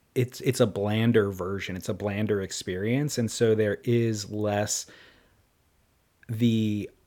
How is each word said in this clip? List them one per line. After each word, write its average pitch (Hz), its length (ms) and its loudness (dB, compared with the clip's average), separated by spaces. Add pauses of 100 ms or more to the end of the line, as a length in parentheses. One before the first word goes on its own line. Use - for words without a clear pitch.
(140)
it's, 123 280 -2
it's 135 180 0
a 117 80 6
blander 104 640 2
version. 92 440 -6
It's 90 140 -6
a 110 40 -4
blander 101 480 -2
experience. 107 760 -2
And 117 140 -2
so 110 240 4
there 104 280 2
is 113 460 0
less 104 560 -2 (1400)
the 110 600 2 (180)